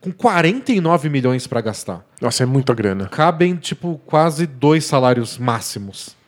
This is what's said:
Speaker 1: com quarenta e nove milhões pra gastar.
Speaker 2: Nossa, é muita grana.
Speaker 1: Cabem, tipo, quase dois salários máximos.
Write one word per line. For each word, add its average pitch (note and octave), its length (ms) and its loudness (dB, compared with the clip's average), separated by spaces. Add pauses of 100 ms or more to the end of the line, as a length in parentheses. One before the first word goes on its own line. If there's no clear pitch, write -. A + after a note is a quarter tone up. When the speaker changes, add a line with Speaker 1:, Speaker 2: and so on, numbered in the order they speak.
Speaker 1:
com F#3 100 -8
quarenta A3 600 2
e G3 80 2
nove D#3+ 300 0
milhões B2+ 360 0
pra A#2 140 -4
gastar. G#2 420 -8 (200)
Speaker 2:
Nossa, A#2+ 200 0
é B2 40 2
muita C3 260 2
grana. G2 340 0
Speaker 1:
Cabem, E3+ 500 2
tipo, E3 500 -8
quase D#3+ 400 2
dois D3 400 2
salários B2+ 500 2
máximos. A2+ 800 -6 (120)